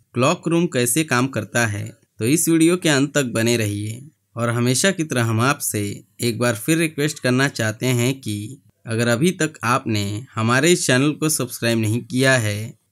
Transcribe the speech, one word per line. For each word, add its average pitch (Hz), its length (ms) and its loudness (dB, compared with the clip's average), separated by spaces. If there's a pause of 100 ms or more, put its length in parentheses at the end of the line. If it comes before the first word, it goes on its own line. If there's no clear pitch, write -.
(140)
क्लॉक 147 340 0
रूम 170 200 2
कैसे 135 360 0
काम 131 240 0
करता 117 380 -2
है। 107 320 -6 (220)
तो 110 60 -2
इस 151 240 2
वीडियो 165 280 4
के 180 120 0
अंत 143 240 2
तक - 120 2
बने 113 320 0
रहिए 107 500 -4 (280)
और 117 140 -2
हमेशा 120 420 2
की 185 120 -2
तरह 127 200 -2
हम 113 180 0
आपसे 110 600 -2 (180)
एक 117 180 0
बार 120 160 2
फिर 156 220 0
रिक्वेस्ट 156 420 -2
करना 127 280 2
चाहते 110 380 -4
हैं 127 360 0
कि 107 360 -8 (280)
अगर 117 220 -2
अभी 120 240 2
तक 156 220 -2 (100)
आपने 110 640 -2 (100)
हमारे 123 360 2
इस 175 160 2
चैनल 139 240 4
को 151 180 -2
सब्सक्राइब 120 500 -2
नहीं 110 220 0
किया 131 360 2
है 107 400 -4 (140)